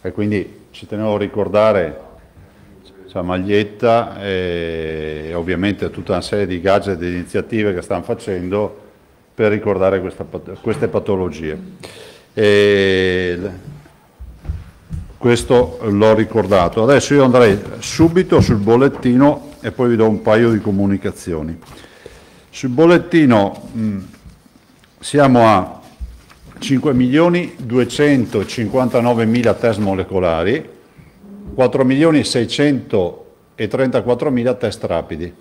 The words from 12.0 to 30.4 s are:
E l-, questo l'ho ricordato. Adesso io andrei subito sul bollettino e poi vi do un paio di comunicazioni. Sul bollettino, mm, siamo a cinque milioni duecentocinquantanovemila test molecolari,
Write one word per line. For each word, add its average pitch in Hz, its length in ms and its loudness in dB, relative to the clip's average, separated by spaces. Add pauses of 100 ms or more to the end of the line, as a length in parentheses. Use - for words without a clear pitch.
E 95 1040 2
l-, 95 120 -8 (1700)
questo 123 640 2
l'ho 107 320 4
ricordato. 101 680 2
Adesso 135 320 2
io 139 100 6
andrei 120 340 6 (200)
subito 165 640 2
sul 120 160 2
bollettino 131 1000 2
e 113 120 -6
poi 123 160 0
vi 120 80 2
do 110 100 4
un 107 160 0
paio 117 300 4
di 107 80 0
comunicazioni. 92 1000 -4 (920)
Sul - 180 -8
bollettino, 147 1040 2
mm, 107 240 -4 (1000)
siamo 127 480 4
a 95 320 2 (800)
cinque 139 340 0
milioni 156 680 2
duecentocinquantanovemila 120 2000 0
test 110 260 -2
molecolari, 95 880 -2 (840)